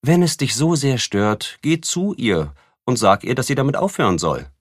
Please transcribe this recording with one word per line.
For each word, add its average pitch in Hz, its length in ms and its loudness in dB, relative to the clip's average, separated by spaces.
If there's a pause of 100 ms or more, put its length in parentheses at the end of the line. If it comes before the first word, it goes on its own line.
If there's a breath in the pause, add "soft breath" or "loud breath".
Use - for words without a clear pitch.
„Wenn 175 220 4
es 165 140 0
dich 131 180 -2
so 160 200 2
sehr 135 220 0
stört, - 640 -2
geh 165 200 0
zu 185 320 -4
ihr 82 420 -2 (300 soft breath)
und 127 120 0
sag 101 260 4
ihr, 127 120 -2
dass 131 120 -4
sie 143 80 0
damit 139 200 0
aufhören 123 420 0
soll.“ 76 320 -4 (120)